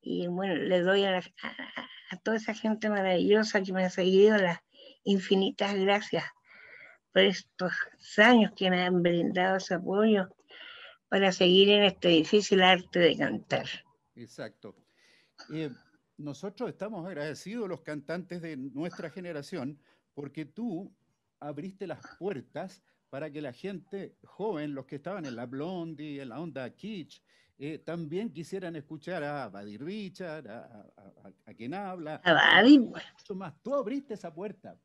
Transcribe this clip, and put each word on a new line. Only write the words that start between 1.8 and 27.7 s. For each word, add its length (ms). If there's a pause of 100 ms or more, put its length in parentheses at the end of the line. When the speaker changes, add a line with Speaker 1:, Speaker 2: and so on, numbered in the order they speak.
Speaker 1:
a 80
toda 180
esa 180
gente 340
maravillosa 720
que 100
me 120
ha 60
seguido 480
las 220 (440)
infinitas 720
gracias 500 (880)
por 100
estos 500 (460)
años 380
que 140
me 120
han 200
brindado 540
ese 180
apoyo 540 (800)
para 240
seguir 380
en 140
este 240
difícil 540
arte 380
de 160
cantar. 500 (480)
Speaker 2:
Exacto. 600 (760)
Eh, 180 (460)
nosotros 520
estamos 380
agradecidos, 640
los 140
cantantes 600
de 140
nuestra 540
generación, 680 (340)
porque 300
tú 500 (460)
abriste 460
las 140 (180)
puertas 640 (260)
para 220
que 100
la 120
gente 720
joven, 500
los 100
que 120
estaban 280
en 120
la 100
Blondie, 760
en 80
la 120
onda 340
kitsch, 480 (340)
eh, 220